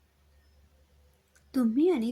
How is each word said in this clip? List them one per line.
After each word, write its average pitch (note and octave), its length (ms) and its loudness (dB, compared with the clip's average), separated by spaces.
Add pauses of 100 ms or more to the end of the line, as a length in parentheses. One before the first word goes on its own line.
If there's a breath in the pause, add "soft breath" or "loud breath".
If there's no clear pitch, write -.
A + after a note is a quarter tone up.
(1500)
"तुम्ही C4 360 0
आणि A#3+ 220 -2